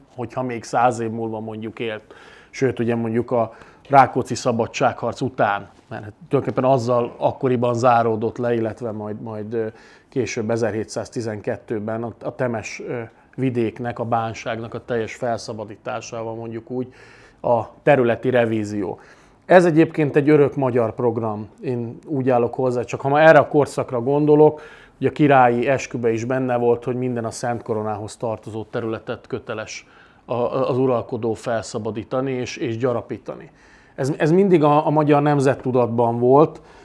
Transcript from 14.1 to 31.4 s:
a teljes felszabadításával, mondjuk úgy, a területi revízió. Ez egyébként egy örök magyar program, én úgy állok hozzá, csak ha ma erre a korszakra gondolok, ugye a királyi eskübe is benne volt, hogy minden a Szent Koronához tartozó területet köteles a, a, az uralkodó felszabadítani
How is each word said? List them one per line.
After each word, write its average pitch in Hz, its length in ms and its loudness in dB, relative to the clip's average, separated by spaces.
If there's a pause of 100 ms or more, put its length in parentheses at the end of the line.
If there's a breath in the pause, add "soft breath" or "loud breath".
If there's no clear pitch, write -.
a 117 100 -12
teljes 120 300 -4
felszabadításával, 113 1200 -8
mondjuk 113 360 -12
úgy, 127 220 -8 (480 loud breath)
a 117 220 2 (200)
területi 127 480 2
revízió. 107 680 0 (460 soft breath)
Ez 175 200 6
egyébként 160 520 4
egy 143 120 2
örök 143 280 6
magyar 120 380 0
program, 110 540 -2 (140)
én 123 440 -6
úgy 131 240 -2
állok 120 240 2
hozzá, 123 280 -2
csak - 180 -8
ha 139 80 -4
ma 143 120 2
erre 160 180 8
a 135 100 4
korszakra 131 540 -2
gondolok, 151 580 4 (400 loud breath)
ugye 131 80 0
a 135 40 -6
királyi 127 560 4
eskübe 120 440 -2
is 113 120 -4
benne 127 320 -2
volt, 120 280 2
hogy 123 120 -4
minden 123 280 -4
a 113 60 -6
Szent 120 320 -6
Koronához 107 540 -6
tartozó 110 480 -8
területet 113 640 -8
köteles 110 600 -10 (380 soft breath)
a, - 80 -6
a, 120 360 -2
az 131 100 0
uralkodó 117 560 0
felszabadítani 113 960 -6